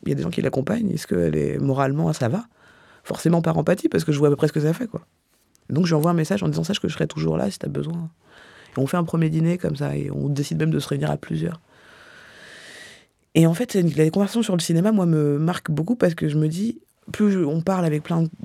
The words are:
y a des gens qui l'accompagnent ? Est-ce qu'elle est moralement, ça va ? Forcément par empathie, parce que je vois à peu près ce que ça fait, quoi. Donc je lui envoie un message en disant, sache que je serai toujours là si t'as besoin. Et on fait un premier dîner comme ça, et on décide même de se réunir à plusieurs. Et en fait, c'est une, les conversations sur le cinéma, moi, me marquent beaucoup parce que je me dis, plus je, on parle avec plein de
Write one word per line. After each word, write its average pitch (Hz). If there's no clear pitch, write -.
y -
a -
des 135
gens 170
qui -
l'accompagnent ? 180
Est-ce 160
qu'elle -
est -
moralement, 139
ça 123
va ? 190
Forcément 170
par 160
empathie, 175
parce 160
que -
je 147
vois 147
à -
peu 143
près 156
ce -
que 156
ça 151
fait, 247
quoi. -
Donc 151
je 165
lui 160
envoie 156
un 175
message 170
en 165
disant, 156
sache 196
que -
je 160
serai 156
toujours 156
là 202
si -
t'as -
besoin. 160
Et 127
on 135
fait 180
un 175
premier 165
dîner 165
comme 160
ça, 143
et 143
on 143
décide 147
même 160
de 151
se -
réunir 147
à 147
plusieurs. 165
Et 165
en 165
fait, 247
c'est 196
une, 170
les 156
conversations 202
sur 196
le 170
cinéma, 175
moi, 190
me 147
marquent 165
beaucoup 160
parce 180
que 160
je 147
me 156
dis, 208
plus 208
je, 190
on 156
parle 185
avec 151
plein 165
de 160